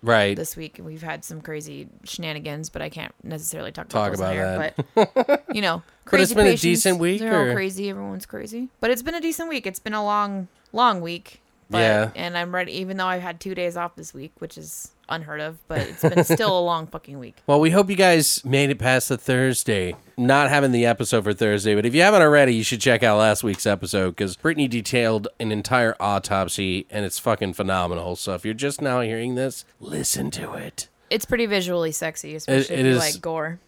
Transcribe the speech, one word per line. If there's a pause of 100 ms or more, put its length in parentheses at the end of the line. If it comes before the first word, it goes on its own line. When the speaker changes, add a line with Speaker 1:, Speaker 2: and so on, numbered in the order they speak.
Speaker 1:
Right.
Speaker 2:
this
week.
We've
had
some
crazy (160)
shenanigans,
but
I
can't
necessarily
talk
Speaker 1:
Talk
Speaker 2:
about
those
on
Speaker 1:
about
Speaker 2:
air,
Speaker 1:
that.
Speaker 2:
but,
Speaker 1:
<laughs>
Speaker 2:
you
know, (300)
Speaker 1:
But
it's
Speaker 2:
crazy
Speaker 1:
been
a
Speaker 2:
patients,
Speaker 1:
decent
week,
Speaker 2:
they're
all
Speaker 1:
or?
Speaker 2:
crazy.
Everyone's
crazy. (100)
But
it's
been
a
decent
week.
It's
been
a
long, (240)
long
week. (260)
But,
Speaker 1:
Yeah.
Speaker 2:
and
I'm
ready,
even
though
I've
had
two
days
off
this
week,
which
is (180)
unheard
of, (100)
but
it's
been
still
a
Speaker 1:
<laughs>
Speaker 2:
long
fucking
week. (100)
Speaker 1:
Well,
we
hope
you
guys
made
it
past
the
Thursday. (200)
Not
having
the
episode
for
Thursday,
but
if
you
haven't
already,
you
should
check
out
last
week's
episode,
'cause
Brittany
detailed (120)
an
entire
autopsy,
and
it's
fucking
phenomenal.
So
if
you're
just
now
hearing
this, (140)
listen
to
it. (220)
Speaker 2:
It's
pretty
visually
sexy,
especially
Speaker 1:
It,
Speaker 2:
if
Speaker 1:
it
Speaker 2:
you
Speaker 1:
is, (160)
Speaker 2:
like
gore.